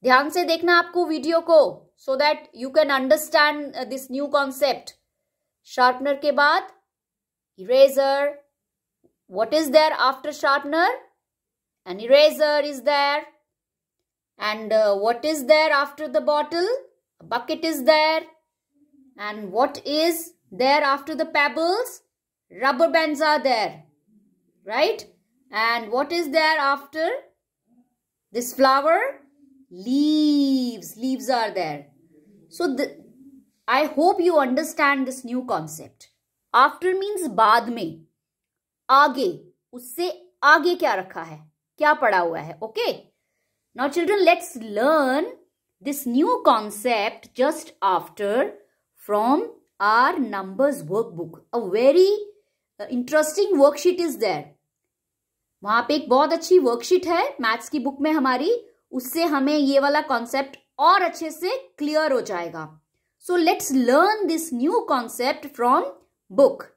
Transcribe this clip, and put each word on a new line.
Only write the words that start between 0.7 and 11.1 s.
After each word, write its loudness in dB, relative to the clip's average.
आपको -2
वीडियो -2
को, 2
so -4
that 2
you -4
can 4
understand, 0
uh, -8
this -10
new -6
concept। -2
शार्पनर 0
के -2
बाद 0
इरेजर। 2
What -4
is 0
there 4
after -2
sharpener? 0